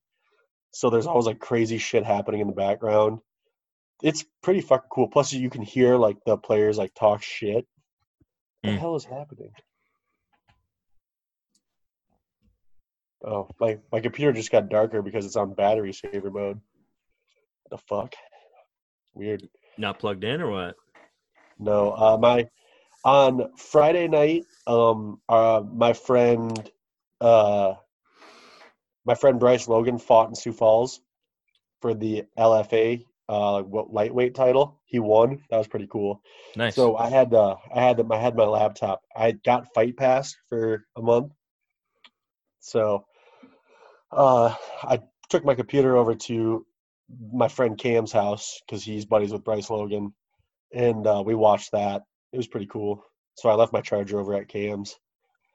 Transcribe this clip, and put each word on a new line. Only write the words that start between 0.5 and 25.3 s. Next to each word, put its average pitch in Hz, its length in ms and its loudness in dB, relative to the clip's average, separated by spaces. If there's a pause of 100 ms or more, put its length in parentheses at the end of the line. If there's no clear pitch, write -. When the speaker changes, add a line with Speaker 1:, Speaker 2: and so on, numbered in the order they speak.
Speaker 1:
So - 160 -2
there's 117 180 0
always, 123 200 0
like, 110 120 -2
crazy 113 380 -2
shit 107 280 -2
happening 104 360 -2
in 104 60 -4
the 98 80 -6
background. 107 640 0 (840)
It's 151 220 -2 (180)
pretty 185 180 0
fucking - 300 0
cool. 123 180 0
Plus, 139 240 0
you 127 180 -6
can 120 120 -10
hear, 123 340 2
like, 107 280 2
the 107 140 0
players, 107 400 0
like, 95 160 -6
talk 107 280 0
shit. 107 440 -6 (920)
What - 20 -14
the - 80 -6
Speaker 2:
Mm. 101 80 -4
Speaker 1:
hell 165 180 -6
is - 80 -8
happening? 131 480 -18 (3750)
Oh, 101 240 -8 (100)
my, 110 200 -2 (120)
my 113 100 -4
computer 135 320 -2
just 110 200 -8
got 104 160 2
darker 107 340 -2
because 101 240 -8
it's 95 100 -12
on 98 180 -4
battery 101 380 -2
saver 98 380 -12
mode. 101 300 -10 (1120)
The - 80 -14
fuck? 104 360 -8 (1000)
Weird. 101 340 -10 (300)
Speaker 2:
Not 101 200 -8
plugged 101 260 -8
in 135 160 -6
or 139 100 -6
what? 92 260 -8 (840)
Speaker 1:
No, 104 340 0
uh, 110 260 2
my, 120 300 2 (560)
on 131 520 2
Friday 165 520 2
night, 156 360 2 (220)
um, 113 640 0
uh, 113 380 4